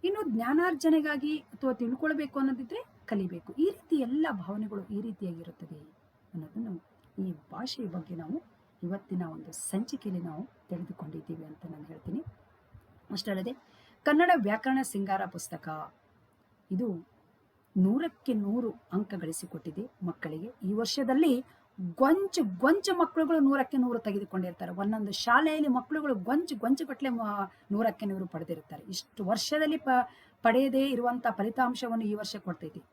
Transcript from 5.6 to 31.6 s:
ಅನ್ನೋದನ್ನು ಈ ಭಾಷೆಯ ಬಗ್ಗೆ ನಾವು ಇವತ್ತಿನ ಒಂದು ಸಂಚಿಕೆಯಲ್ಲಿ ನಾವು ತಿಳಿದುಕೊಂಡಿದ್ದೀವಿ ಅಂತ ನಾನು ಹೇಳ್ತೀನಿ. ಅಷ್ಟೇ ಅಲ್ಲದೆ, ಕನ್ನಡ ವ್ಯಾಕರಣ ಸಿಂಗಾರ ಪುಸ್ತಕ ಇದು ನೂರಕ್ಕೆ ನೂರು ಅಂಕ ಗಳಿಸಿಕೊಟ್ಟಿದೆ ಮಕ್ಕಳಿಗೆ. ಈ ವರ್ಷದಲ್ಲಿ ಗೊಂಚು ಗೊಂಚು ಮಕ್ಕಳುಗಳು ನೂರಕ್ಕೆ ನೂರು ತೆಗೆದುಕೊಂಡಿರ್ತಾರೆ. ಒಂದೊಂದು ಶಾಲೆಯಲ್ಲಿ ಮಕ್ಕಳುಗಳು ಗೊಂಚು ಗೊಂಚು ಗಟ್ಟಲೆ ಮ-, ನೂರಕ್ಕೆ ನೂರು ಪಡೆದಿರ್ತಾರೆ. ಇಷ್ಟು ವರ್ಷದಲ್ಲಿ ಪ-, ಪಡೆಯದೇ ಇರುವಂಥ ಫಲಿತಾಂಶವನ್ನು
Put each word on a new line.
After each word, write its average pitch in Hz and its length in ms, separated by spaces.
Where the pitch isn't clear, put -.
ಅನ್ನೋದನ್ನು 180 500
ಈ 185 100
ಭಾಷೆಯ 247 340
ಬಗ್ಗೆ 175 300
ನಾವು 170 280
ಇವತ್ತಿನ 180 400
ಒಂದು 160 280
ಸಂಚಿಕೆಯಲ್ಲಿ 190 720
ನಾವು 170 260
ತಿಳಿದುಕೊಂಡಿದ್ದೀವಿ 160 760
ಅಂತ 156 200
ನಾನು 156 180
ಹೇಳ್ತೀನಿ. 160 400
ಅಷ್ಟೇ 202 200
ಅಲ್ಲದೆ, 196 220
ಕನ್ನಡ 320 320
ವ್ಯಾಕರಣ 262 460
ಸಿಂಗಾರ 196 440
ಪುಸ್ತಕ 160 680
ಇದು 190 360
ನೂರಕ್ಕೆ 247 560
ನೂರು 214 400
ಅಂಕ 196 200
ಗಳಿಸಿಕೊಟ್ಟಿದೆ 170 760
ಮಕ್ಕಳಿಗೆ. 165 500
ಈ 190 100
ವರ್ಷದಲ್ಲಿ 262 720
ಗೊಂಚು 285 640
ಗೊಂಚು 359 380
ಮಕ್ಕಳುಗಳು 330 420
ನೂರಕ್ಕೆ 277 380
ನೂರು 247 220
ತೆಗೆದುಕೊಂಡಿರ್ತಾರೆ. 190 720
ಒಂದೊಂದು 202 400
ಶಾಲೆಯಲ್ಲಿ 294 560
ಮಕ್ಕಳುಗಳು 277 480
ಗೊಂಚು 262 400
ಗೊಂಚು 254 300
ಗಟ್ಟಲೆ 269 240
ಮ-, 208 420
ನೂರಕ್ಕೆ 208 340
ನೂರು 190 200
ಪಡೆದಿರ್ತಾರೆ. 165 580
ಇಷ್ಟು 190 420
ವರ್ಷದಲ್ಲಿ 302 520
ಪ-, 254 300
ಪಡೆಯದೇ 262 460
ಇರುವಂಥ 240 440
ಫಲಿತಾಂಶವನ್ನು 226 720